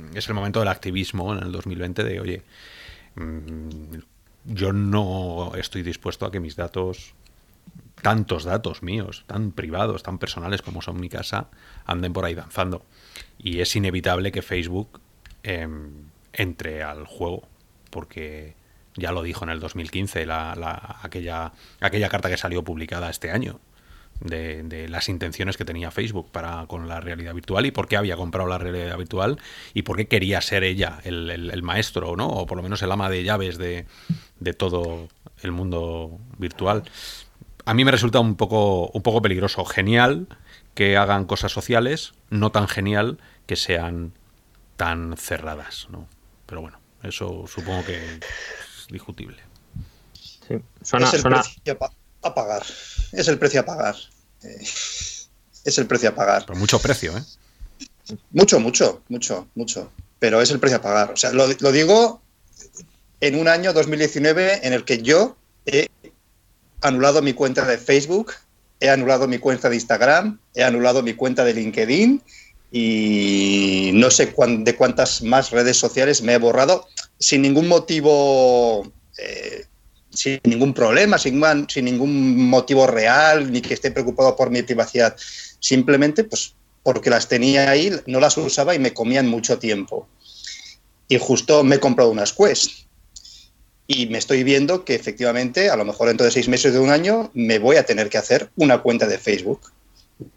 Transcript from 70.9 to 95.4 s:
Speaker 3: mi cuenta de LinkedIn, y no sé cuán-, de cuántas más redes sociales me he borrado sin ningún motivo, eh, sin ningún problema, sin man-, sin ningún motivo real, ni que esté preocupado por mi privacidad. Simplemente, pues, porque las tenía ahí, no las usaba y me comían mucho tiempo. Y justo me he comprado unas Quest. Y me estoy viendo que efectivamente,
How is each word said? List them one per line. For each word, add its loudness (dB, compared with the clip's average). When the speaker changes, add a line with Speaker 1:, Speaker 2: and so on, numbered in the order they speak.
Speaker 3:
mi -2
cuenta 0
de 4
LinkedIn, 2
y 2
no 6
sé 4
cuán-, 2
de 2
cuántas 2
más 2
redes 2
sociales 2
me 2
he 8
borrado 4
sin 2
ningún 4
motivo, 4
eh, -10
sin -4
ningún 4
problema, 4
sin 0
man-, 4
sin -2
ningún 4
motivo 6
real, 6
ni -2
que -4
esté -2
preocupado 4
por 2
mi 0
privacidad. 2
Simplemente, 4
pues, -8
porque 0
las 2
tenía 4
ahí, 4
no 0
las 4
usaba 0
y 0
me 0
comían 2
mucho 0
tiempo. -6
Y 4
justo 4
me 6
he -2
comprado 6
unas 0
Quest. 2
Y -2
me -4
estoy 0
viendo 2
que -2
efectivamente, 0